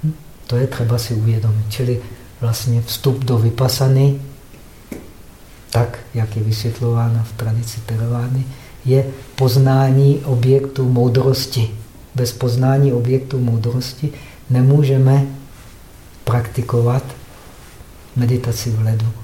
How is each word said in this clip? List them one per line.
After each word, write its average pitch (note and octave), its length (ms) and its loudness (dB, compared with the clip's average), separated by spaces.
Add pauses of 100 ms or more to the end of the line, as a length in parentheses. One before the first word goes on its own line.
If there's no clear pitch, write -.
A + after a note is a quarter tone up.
Hm? D#3 100 -2 (320)
To A#2+ 100 -2
je B2+ 100 2
třeba A#2 320 -2
si A#2 160 -4
uvědomit. A2 540 0
Čili B2 320 -2 (400)
vlastně A#2 420 0
vstup C3+ 420 -2
do A#2+ 140 2
vypasany, C3 800 2 (1500)
tak, - 280 0 (160)
jak A2 220 -2
je A2 60 -2
vysvětlována A#2 800 0
v A2+ 100 -6
tradici A2+ 480 -4
Theravady, A#2+ 640 -4 (400)
je C3 220 4 (300)
poznání C3+ 880 4
objektu C3 640 2
moudrosti. B2 840 0 (440)
Bez B2 180 -2
poznání C3 600 2
objektu B2+ 460 0
moudrosti A#2+ 760 -2 (380)
nemůžeme C3+ 760 4 (1000)
praktikovat A#2+ 800 0 (1120)
meditaci A#2+ 540 0
v A2 120 0
ledu. A2 260 0 (160)